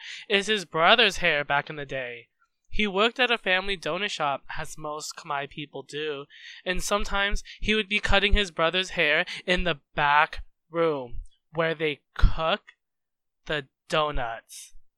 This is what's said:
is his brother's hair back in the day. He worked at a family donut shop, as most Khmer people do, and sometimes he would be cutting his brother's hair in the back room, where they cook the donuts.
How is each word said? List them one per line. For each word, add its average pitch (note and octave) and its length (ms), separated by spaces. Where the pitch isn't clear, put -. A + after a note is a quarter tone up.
is G3+ 180
his G#3 160
brother's F#3+ 540
hair D#3 260
back C#3+ 260
in D#3 60
the C#3+ 100
day. B2 420
He G#3+ 140
worked G#3 340
at A#3+ 120
a A3+ 80
family F#3+ 360
donut F3 360
shop, C#3+ 320
as D3+ 220
most D3+ 400
Khmer C#3+ 320
people C#3+ 320
do, C#3+ 440
and F3+ 200
sometimes G3+ 600
he G#3+ 140
would G#3+ 160
be G#3 100
cutting G3+ 340
his G#3 180
brother's E3+ 400
hair D#3+ 340
in F3+ 160
the E3 160
back D3 480
room, D3+ 520
where E3 220
they D3+ 280
cook D#3+ 480
the D3 180
donuts. C#3+ 840